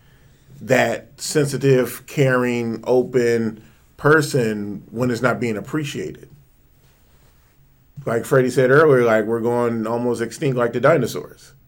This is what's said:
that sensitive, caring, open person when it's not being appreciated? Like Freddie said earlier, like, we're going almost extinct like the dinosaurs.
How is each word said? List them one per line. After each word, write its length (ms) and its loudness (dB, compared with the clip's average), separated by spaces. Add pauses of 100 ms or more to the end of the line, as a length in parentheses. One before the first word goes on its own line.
(600)
that 580 -2
sensitive, 880 0
caring, 800 0
open 800 0 (320)
person 960 0
when 200 -2
it's 120 -4
not 180 0
being 160 -2
appreciated? 720 -8 (1800)
Like 180 -2
Freddie 260 2
said 200 2
earlier, 340 6
like, 220 4
we're 140 -2
going 460 -2
almost 360 -2
extinct 340 -4
like 160 0
the 80 -4
dinosaurs. 720 -2 (160)